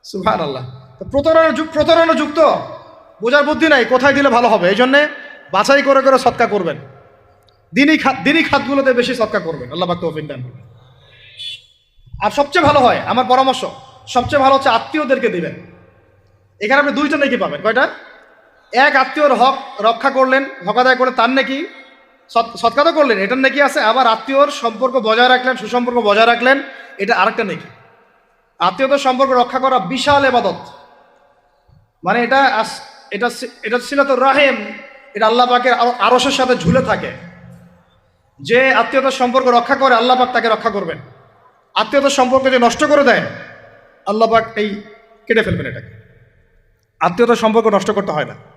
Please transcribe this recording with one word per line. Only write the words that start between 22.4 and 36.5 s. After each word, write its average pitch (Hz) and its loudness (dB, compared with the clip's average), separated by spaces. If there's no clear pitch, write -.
সৎকা 233 0
তো 320 2
করলেন, 277 2
এটার 202 -2
নেকি 269 0
আছে। 277 0
আবার 233 2
আত্মীয়র 269 0
সম্পর্ক 240 -4
বজায় 233 2
রাখলেন, 254 2
সুসম্পর্ক 240 -4
বজায় 214 4
রাখলেন, 247 2
এটা 202 -2
আরেকটা 214 0
নেকি। 170 -10
আত্মীয়তার 269 0
সম্পর্ক 262 0
রক্ষা 247 0
করা 262 0
বিশাল 277 0
এবাদত। 220 0
মানে 220 0
এটা 269 2
আস-, 220 -2
এটা 214 -4
সি-, 240 -10
এটা 226 -2
সিলাতুর 277 0
রাহিম, 262 0
এটা 208 0
আল্লাহ 247 2
পাকের 247 2
আর-, 233 0
আরশের 240 2
সাথে 254 0